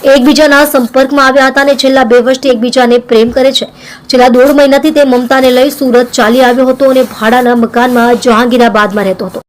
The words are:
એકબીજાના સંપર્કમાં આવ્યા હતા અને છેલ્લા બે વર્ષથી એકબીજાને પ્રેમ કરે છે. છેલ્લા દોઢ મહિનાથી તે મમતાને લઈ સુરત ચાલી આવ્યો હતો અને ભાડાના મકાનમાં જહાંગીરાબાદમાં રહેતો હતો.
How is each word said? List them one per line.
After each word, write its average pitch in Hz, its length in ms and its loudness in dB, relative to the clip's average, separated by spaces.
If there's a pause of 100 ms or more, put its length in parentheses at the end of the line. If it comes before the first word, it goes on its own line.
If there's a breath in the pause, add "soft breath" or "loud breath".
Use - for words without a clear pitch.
એકબીજાના 285 600 2
સંપર્કમાં 269 600 0
આવ્યા 262 200 2
હતા 269 140 -2
અને 277 140 0
છેલ્લા 269 280 0
બે 233 160 2
વર્ષથી 262 300 -2
એકબીજાને 240 480 0
પ્રેમ 233 320 0
કરે 262 220 0
છે. - 140 -6 (480 loud breath)
છેલ્લા 247 140 2
દોઢ 254 240 2
મહિનાથી 277 400 2
તે 294 120 2
મમતાને 254 480 0
લઈ 254 180 0
સુરત 247 420 -2
ચાલી 233 300 0
આવ્યો 254 260 0
હતો 262 180 -2
અને 262 180 2
ભાડાના 240 520 -2
મકાનમાં 240 600 0
જહાંગીરાબાદમાં 220 920 0
રહેતો 190 200 -6
હતો. - 240 -12